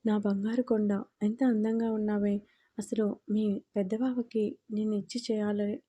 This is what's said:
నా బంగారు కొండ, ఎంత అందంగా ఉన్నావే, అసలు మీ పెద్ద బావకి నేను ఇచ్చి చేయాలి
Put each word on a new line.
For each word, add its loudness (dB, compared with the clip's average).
నా 2
బంగారు 0
కొండ, 2
ఎంత 0
అందంగా 2
ఉన్నావే, 0
అసలు -2
మీ 2
పెద్ద 0
బావకి 0
నేను -2
ఇచ్చి -4
చేయాలి -2